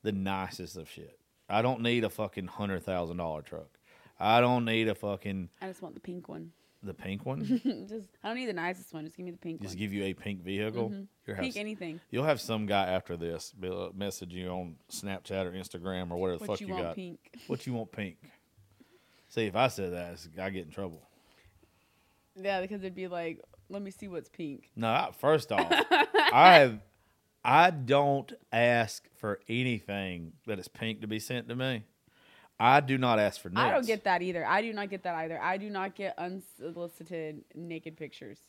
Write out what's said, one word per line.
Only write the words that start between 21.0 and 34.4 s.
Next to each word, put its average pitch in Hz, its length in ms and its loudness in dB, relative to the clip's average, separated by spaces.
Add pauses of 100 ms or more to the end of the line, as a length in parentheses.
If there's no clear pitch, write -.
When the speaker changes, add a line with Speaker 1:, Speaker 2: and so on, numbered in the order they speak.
Speaker 2:
Yeah, 190 260 -2
because 190 200 -6
it'd 185 140 -8
be 185 140 -8
like, 170 320 -6 (280)
"Let 202 120 -8
me 196 100 -10
see 208 160 -16
what's 175 220 -10
pink." 151 460 -10
Speaker 1:
No, 113 120 -2
I, 127 300 2
first 147 340 4
off, 214 180 2
Speaker 2:
<laughs> 453 220 4
Speaker 1:
I 285 680 10
have, 117 200 6 (640)
I 160 280 8
don't 139 600 2 (220)
ask 117 520 2 (120)
for 104 220 -4 (100)
anything 101 840 -4 (160)
that 104 120 -6
is - 100 -14
pink 110 320 -8
to 110 60 -10
be 110 120 -4
sent 117 300 -8
to 120 60 -6
me. 127 280 -4 (800)
I 131 200 10
do 135 160 0
not 120 220 4
ask 104 220 2
for 90 80 -12
nudes. 92 120 -2
Speaker 2:
I 269 100 4
don't 254 160 0
get 214 160 -2
that 180 180 2
either. 175 240 -4